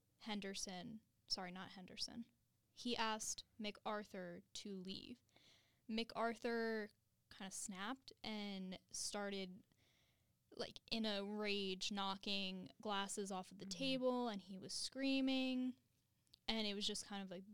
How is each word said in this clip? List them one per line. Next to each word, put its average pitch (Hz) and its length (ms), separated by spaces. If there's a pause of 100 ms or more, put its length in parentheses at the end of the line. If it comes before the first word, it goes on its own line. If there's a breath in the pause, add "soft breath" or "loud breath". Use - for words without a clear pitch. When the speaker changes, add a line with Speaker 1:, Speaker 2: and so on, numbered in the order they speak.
(200)
Speaker 1:
Henderson, 196 800 (280)
sorry, 180 240
not 185 220
Henderson, - 500 (500)
he 240 220
asked 220 480 (140)
MacArthur 208 840 (120)
to 196 300
leave. 190 320 (720 soft breath)
MacArthur 226 1040 (460)
kinda 196 160
snapped 202 600 (120)
and 202 540 (120)
started, 202 600 (1080 soft breath)
like, - 240 (100)
in 226 160
a 202 180
rage, 202 680
knocking 196 760 (140)
glasses 196 480
off 185 220
of 185 80
the 190 40
Speaker 2:
Mm-hmm. 190 140
Speaker 1:
table, 254 500
and 202 140
he 190 160
was - 140
screaming, 262 1040 (760)
and 220 180
it 202 80
was 202 120
just 208 220
kind 196 140
of 190 100
a 185 100 (120)